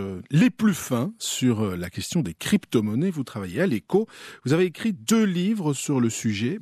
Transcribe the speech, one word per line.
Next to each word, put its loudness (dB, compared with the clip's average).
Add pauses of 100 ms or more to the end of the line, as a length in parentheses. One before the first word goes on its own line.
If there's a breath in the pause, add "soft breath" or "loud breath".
(300)
les 4
plus 2
fins -2
sur, 0
euh, 0
la -6
question -4
des -4
crypto-monnaies. 0
Vous -6
travaillez -8
à 4
L'Écho. 2 (380 loud breath)
Vous 0
avez 4
écrit -2
deux 2
livres 0
sur 0
le 4
sujet, -2